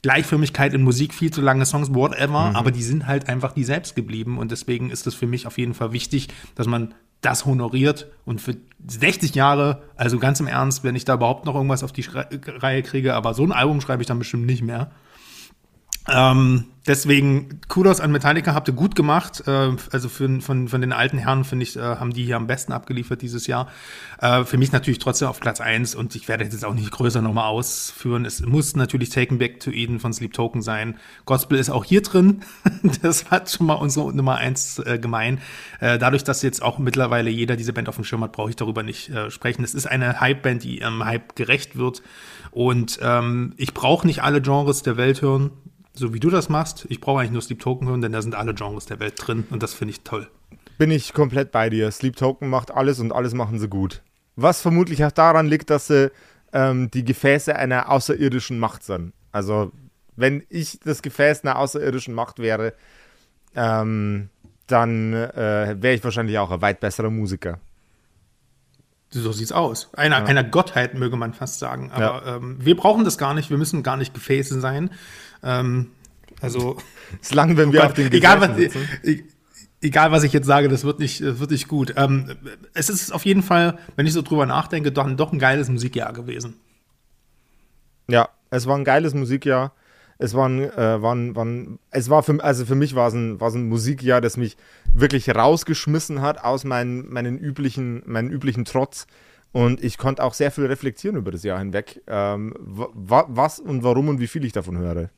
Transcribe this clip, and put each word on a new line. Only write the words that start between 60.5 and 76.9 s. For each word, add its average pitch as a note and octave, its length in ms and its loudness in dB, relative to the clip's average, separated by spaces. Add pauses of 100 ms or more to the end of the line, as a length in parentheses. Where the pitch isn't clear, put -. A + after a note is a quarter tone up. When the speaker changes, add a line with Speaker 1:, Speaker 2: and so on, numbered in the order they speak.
Speaker 2:
das D#3 180 -4
Gefäß C#3+ 420 2
einer C3 140 0
außerirdischen C3+ 560 -2
Macht A#2 240 -8
wäre, A2 360 -2 (840)
ähm, A2 720 -2 (400)
dann, A#2 460 2
äh, G#2+ 680 -2
wäre B2+ 140 2
ich A2+ 100 -4
wahrscheinlich A2 340 -2
auch G2 140 -2
ein F2 100 -4
weit G2+ 180 0
besserer A2 300 -4
Musiker. F#2+ 480 -6 (1500)
Speaker 1:
So A2+ 220 -4
sieht's A2 200 -6
aus. C#3 420 -2
Einer, D3 240 4
Speaker 2:
Ja. G#2+ 80 0
Speaker 1:
einer C3+ 180 2
Gottheit, B2 500 0
möge B2+ 220 -2
man A#2 160 -6
fast - 260 -10
sagen. C3 340 -8
Aber, A2+ 340 -2
Speaker 2:
Ja. B2 100 -8
Speaker 1:
ähm, B2+ 240 -12
wir D#3 160 6
brauchen G#3+ 280 4
das F3+ 120 0
gar C#3 160 0
nicht. D3+ 160 -2
Wir D3 80 0
müssen D3 260 -2
gar B2+ 140 -2
nicht C3+ 160 -4
Gefäße C3+ 480 -2
sein. C#3 300 -2 (520)
Ähm, B2+ 500 0 (500)
also B2 340 -4 (240)